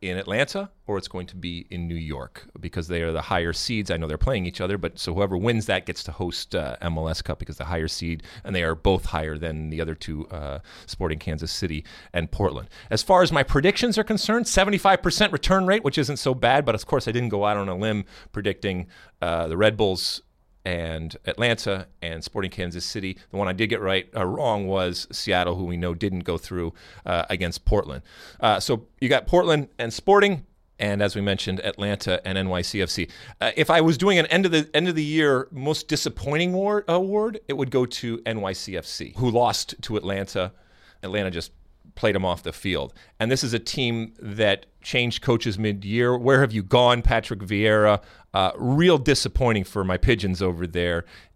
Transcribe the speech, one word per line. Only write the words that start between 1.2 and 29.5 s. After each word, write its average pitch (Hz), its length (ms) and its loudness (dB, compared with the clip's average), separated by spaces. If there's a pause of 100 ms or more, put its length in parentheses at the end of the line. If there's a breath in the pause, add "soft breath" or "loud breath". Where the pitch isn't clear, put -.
to - 80 -18
be 87 340 -10
in 87 180 -6
New 85 60 -6
York 76 540 -10 (120)
because 82 280 -8
they 85 160 -2
are 82 80 -2
the 78 100 -2
higher 85 320 -2
seeds. 104 380 -4
I 85 60 0
know 82 100 -4
they're 76 100 -4
playing 104 300 0
each - 120 -8
other, 95 160 -2
but 87 220 -6
so - 160 -6
whoever 95 240 0
wins 113 300 0
that 95 180 -2
gets - 200 -8
to 80 60 -10
host, - 440 -6
uh, 71 260 -4
M 82 160 -2
L 80 100 -2
S 80 140 -4
Cup 76 160 -6
because - 200 -12
the - 80 -10
higher 80 220 -2
seed, 85 360 -6 (200 loud breath)
and - 120 -6
they 87 80 0
are 82 100 0
both 92 320 2
higher 78 320 -4
than 78 320 -6
the 80 120 -4
other 80 120 -4
two, 78 360 -8
uh, 73 300 -10 (280 loud breath)
Sporting 80 320 -4
Kansas 80 320 -6
City 78 340 -6 (260 loud breath)
and 85 200 -4
Portland. - 380 -2 (200 loud breath)
As 110 140 0
far 185 180 6
as 165 100 4
my 143 120 4
predictions 202 560 2
are 214 40 0
concerned, 220 440 0
seventy-five 190 560 4
percent 190 280 2
return 185 360 2
rate, 214 160 4
which 143 160 0
isn't 139 180 -2
so 131 160 0
bad, 127 320 4
but 117 80 2
of 104 140 -4
course 127 200 0
I 110 40 0
didn't 120 180 -2
go 101 160 0
out 104 100 2
on 98 140 -2
a 90 80 -4
limb 104 280 -2 (260 loud breath)
predicting, 95 560 -4 (340 soft breath)
uh, 85 260 -2
the 80 100 -4
Red 107 200 4
Bulls 95 460 -2 (420)
and 82 500 -6 (100)
Atlanta 110 640 -2 (140)
and 82 220 -8
Sporting 95 260 -6
Kansas 87 340 -8
City. 95 320 -6 (140 soft breath)
The 95 80 -8
one 98 100 0
I 92 60 0
did 107 140 0
get 107 120 0
right, 95 360 0
uh, 98 100 0
wrong 104 400 0
was 92 460 -2
Seattle, 90 440 0
who 90 100 -4
we 87 120 -4
know 87 160 -4
didn't 92 280 -4
go 85 180 -4
through, 87 340 -6 (320 loud breath)
uh, 85 240 0
against 90 340 -4
Portland. 73 380 0 (380 loud breath)
Uh, 107 200 4
so 113 280 -2 (120)
you 131 80 0
got 127 200 4
Portland 165 400 4 (100)